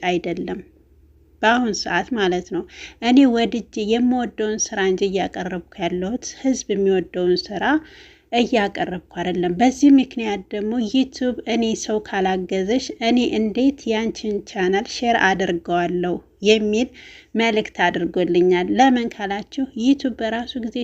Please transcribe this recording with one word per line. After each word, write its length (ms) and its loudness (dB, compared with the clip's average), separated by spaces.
አይደለም 580 -4
በአሁን 340 2
ሰዓት 360 -4
ማለት 380 0
ነው። 140 -4
እኔ 160 4
ወድጄ 440 -2
የምወደውን 720 0
ስራ 260 -4
እንጂ 200 0
እያቀረብኩ 720 -6
ያለሁት 480 -4
ህዝብ 320 -2
የሚወደውን 720 2
ስራ 240 -6
እያቀረብኩ 840 -2
አይደለም። 400 -2
በዚህ 380 4
ምክንያት 560 2
ደግሞ 240 -4
ዩቲዩብ 520 -2
እኔ 180 0
ሰው 260 -4
ካላገዘሽ 840 -2
እኔ 180 2
እንዴት 540 0
ያንቺን 580 -2
ቻናል 460 -2
ሼር 320 0
አደርገዋለሁ 920 0
የሚል 460 2
መልእክት 460 0
አድርጎልኛል። 920 2
ለምን 360 4
ካላችሁ 560 -6
ዩቲዩብ 380 0
በራሱ 440 -6
ጊዜ 240 -8